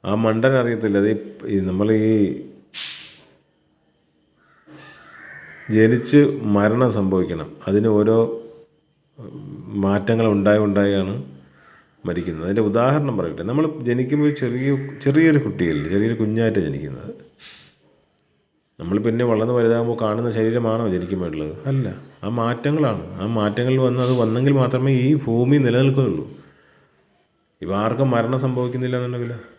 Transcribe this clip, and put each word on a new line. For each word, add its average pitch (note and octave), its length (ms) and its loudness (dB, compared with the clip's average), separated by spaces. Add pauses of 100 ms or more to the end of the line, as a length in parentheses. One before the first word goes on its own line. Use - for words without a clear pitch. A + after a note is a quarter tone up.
ആ F#2+ 100 -2
മണ്ടൻ A2+ 460 2
അറിയത്തില്ല. A2+ 380 0
അത് G2+ 120 4
ഈ, G#2+ 60 0 (380)
ഈ - 20 2 (100)
നമ്മൾ F#2+ 260 -2
ഈ A2 220 4 (3500)
ജനിച്ച് A#2+ 460 6 (340)
മരണം A2 420 4
സംഭവിക്കണം, F2+ 520 -2 (180)
അതിന് G#2 220 2 (100)
ഓരോ A2 180 4 (1700)
മാറ്റങ്ങൾ G#2 480 2
ഉണ്ടായി G#2 320 4
ഉണ്ടായാണ് G2+ 500 0 (920)
മരിക്കുന്നത്. E2+ 420 -6
അതിൻ്റെ G#2 240 2
ഉദാഹരണം C3 460 0
പറയട്ടെ, E2+ 340 -6
നമ്മൾ D3 140 0 (240)
ജനിക്കുമ്പോൾ C#3 520 0
ചെറിയ, C3 320 -2 (320)
ചെറിയൊരു D3 400 4
കുട്ടിയല്ലേ, D#2+ 480 -2
ചെറിയൊരു A2 300 2
കുഞ്ഞായിട്ടാണ് G#2+ 440 0
ജനിക്കുന്നത്. C#2 460 -8 (1700)
നമ്മൾ F2 280 -2
പിന്നെ A#2 240 0
വളർന്ന് A2+ 280 0
വലുതാകുമ്പോൾ A#2 440 2
കാണുന്ന A2 360 -2
ശരീരമാണോ A2+ 560 0
ജനിക്കുമ്പോഴുള്ളത്? F2 600 -4 (160)
അല്ല, C3 180 -2 (360)
ആ G2+ 40 -6 (120)
മാറ്റങ്ങളാണ്. A#2+ 680 -2 (160)
ആ G2+ 40 -4 (120)
മാറ്റങ്ങൾ A#2 360 0 (120)
വന്ന്, B2+ 160 0
അത് B2+ 200 2
വന്നെങ്കിൽ B2+ 400 2
മാത്രമേ C3 320 2 (120)
ഈ - 20 4 (160)
ഭൂമി B2 340 2
നിലനിൽക്കുന്നുള്ളൂ. B2+ 680 2 (1400)
ഇവ E2+ 100 -6 (120)
ആർക്കും B2 260 0
മരണം A#2+ 300 0
സംഭവിക്കുന്നില്ല B2+ 560 -2
എന്നുണ്ടെങ്കിലോ? A#2+ 440 -6 (180)